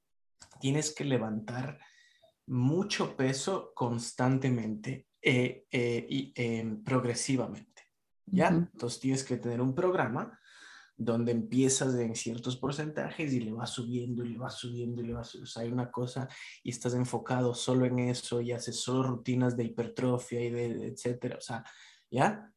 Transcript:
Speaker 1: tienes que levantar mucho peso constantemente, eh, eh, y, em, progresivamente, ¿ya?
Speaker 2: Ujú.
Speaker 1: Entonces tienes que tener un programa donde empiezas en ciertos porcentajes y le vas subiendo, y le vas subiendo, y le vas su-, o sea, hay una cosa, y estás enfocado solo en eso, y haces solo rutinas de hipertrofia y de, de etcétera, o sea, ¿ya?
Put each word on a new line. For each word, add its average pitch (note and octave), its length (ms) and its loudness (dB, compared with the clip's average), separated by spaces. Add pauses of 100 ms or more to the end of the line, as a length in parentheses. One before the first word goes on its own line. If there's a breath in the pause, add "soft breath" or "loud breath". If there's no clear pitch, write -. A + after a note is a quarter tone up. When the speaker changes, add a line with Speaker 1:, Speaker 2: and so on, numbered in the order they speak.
(600)
Speaker 1:
tienes D3 340 0
que D3 100 -4
levantar B2 720 -2 (680 soft breath)
mucho D3+ 680 2
peso C3+ 580 0
constantemente, B2 1300 0 (180)
eh, B2 460 2
eh, A#2+ 400 2
y, C3+ 240 -2
em, A2+ 480 -2
progresivamente, A#2+ 1000 0 (420)
¿ya? F#3 240 6
Speaker 2:
Ujú. E3+ 220 4
Speaker 1:
Entonces - 260 -4
tienes C3 240 2
que B2+ 140 -2
tener A#2+ 240 -2
un C3 120 2
programa D#3+ 640 0 (600 soft breath)
donde A#2 360 2
empiezas B2+ 640 2
en A#2 220 0
ciertos A#2+ 400 -4
porcentajes D3 760 -4
y B2 80 2
le G#2+ 120 -4
vas A#2+ 180 -6
subiendo, A#2+ 540 -4
y A#2 60 -4
le A2 80 -8
vas B2+ 200 -8
subiendo, A#2+ 440 -6
y A#2 40 -6
le A#2+ 80 -4
vas A#2 140 -8
su-, - 140 -14
o B2+ 40 -14
sea, A#2 160 -8
hay A#2 80 -4
una B2 220 -2
cosa, B2+ 360 -4 (360 loud breath)
y C3 60 -6
estás B2 240 -2
enfocado B2 600 0
solo B2+ 320 4
en B2 140 2
eso, B2 400 0
y A#2+ 120 -2
haces A#2 280 -6
solo C3 240 2
rutinas B2+ 520 2
de A#2 80 0
hipertrofia A#2+ 760 -2
y A#2+ 100 -2
de, A#2+ 240 -2
de - 140 -4
etcétera, - 500 -4
o - 20 -12
sea, - 240 -8 (460 soft breath)
¿ya? E3+ 460 2